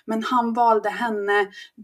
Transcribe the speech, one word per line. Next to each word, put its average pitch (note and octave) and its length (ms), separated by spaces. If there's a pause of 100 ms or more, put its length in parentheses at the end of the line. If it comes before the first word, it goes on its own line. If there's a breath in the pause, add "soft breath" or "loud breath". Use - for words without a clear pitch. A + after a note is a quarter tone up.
men A3+ 160
han A#3 320
valde A3 360
henne, G3+ 560 (380 loud breath)